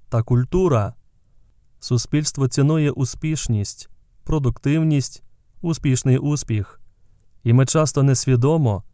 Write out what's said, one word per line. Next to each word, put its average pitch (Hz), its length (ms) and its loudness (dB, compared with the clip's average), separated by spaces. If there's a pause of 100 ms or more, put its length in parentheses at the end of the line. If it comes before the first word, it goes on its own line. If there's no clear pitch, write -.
та 113 140 0
культура. 127 680 0 (840)
Суспільство 135 680 -2
цінує 147 440 2
успішність, - 1000 -6 (340)
продуктивність, 147 1000 -2 (380)
успішний 135 560 0
успіх. 135 640 -4 (640)
І 120 100 4
ми 131 120 6
часто 143 380 0
несвідомо 131 800 2 (100)